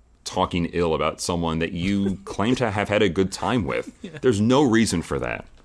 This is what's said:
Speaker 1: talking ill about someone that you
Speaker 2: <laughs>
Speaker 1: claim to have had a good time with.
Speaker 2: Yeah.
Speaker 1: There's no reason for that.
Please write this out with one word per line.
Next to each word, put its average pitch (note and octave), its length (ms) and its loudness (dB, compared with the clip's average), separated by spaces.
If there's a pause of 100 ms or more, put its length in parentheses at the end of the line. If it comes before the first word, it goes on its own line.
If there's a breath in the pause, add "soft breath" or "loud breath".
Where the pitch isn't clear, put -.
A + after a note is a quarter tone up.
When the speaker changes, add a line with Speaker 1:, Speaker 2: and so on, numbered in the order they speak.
(240)
Speaker 1:
talking F2+ 440 0
ill E2+ 280 0
about D2+ 260 -2
someone E2 380 -2
that E2 140 -2
you G2 480 -2
Speaker 2:
<laughs> - 40 -20
Speaker 1:
claim A#2 300 -2
to A#2+ 160 0
have G2+ 180 -2
had G#2 140 2
a G2+ 60 4
good F#2 220 0
time G2+ 340 -2
with. B1 260 -6 (100)
Speaker 2:
Yeah. F3+ 100 -14 (100)
Speaker 1:
There's A#2 200 2
no B2+ 220 4
reason G#2+ 380 4
for D2 180 -4
that. A#1+ 260 -6 (200)